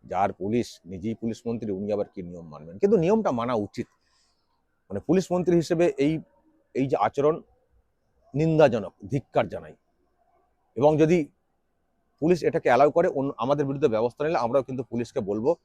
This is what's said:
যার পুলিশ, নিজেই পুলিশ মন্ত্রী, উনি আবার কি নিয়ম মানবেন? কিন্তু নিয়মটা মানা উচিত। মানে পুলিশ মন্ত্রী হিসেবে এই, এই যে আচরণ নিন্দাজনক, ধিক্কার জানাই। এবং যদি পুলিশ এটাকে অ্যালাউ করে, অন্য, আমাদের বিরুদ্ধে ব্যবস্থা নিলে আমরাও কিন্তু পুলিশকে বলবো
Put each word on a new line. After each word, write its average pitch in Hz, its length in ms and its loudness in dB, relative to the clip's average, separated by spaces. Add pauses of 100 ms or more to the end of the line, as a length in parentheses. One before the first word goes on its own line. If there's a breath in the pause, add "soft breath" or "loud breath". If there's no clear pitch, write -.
যার 95 280 -2
পুলিশ, 107 520 -4
নিজেই 95 300 -8
পুলিশ 113 320 -8
মন্ত্রী, 113 240 -6
উনি 101 220 -6
আবার 101 220 -4
কি 95 80 -12
নিয়ম 87 260 -14
মানবেন? 78 300 -18
কিন্তু 202 180 4
নিয়মটা 196 340 2
মানা 123 240 -2
উচিত। 107 320 -4 (1000)
মানে 98 120 -8
পুলিশ 175 320 -2
মন্ত্রী 180 240 0
হিসেবে 170 360 2 (120)
এই, 156 80 2 (640)
এই 131 120 0
যে 127 100 -2
আচরণ 143 460 0 (920)
নিন্দাজনক, 143 580 4 (200)
ধিক্কার 117 360 -2
জানাই। 85 260 -14 (1000)
এবং 147 260 4
যদি 160 160 4 (1000)
পুলিশ 160 220 0
এটাকে 156 260 -2
অ্যালাউ 135 220 6
করে, 170 180 2
অন্য, 139 240 -4 (120)
আমাদের 143 220 0
বিরুদ্ধে 139 220 0
ব্যবস্থা 117 360 -2
নিলে 156 140 0
আমরাও 120 240 2
কিন্তু 131 200 -8
পুলিশকে 120 380 -6
বলবো 110 300 -2 (140)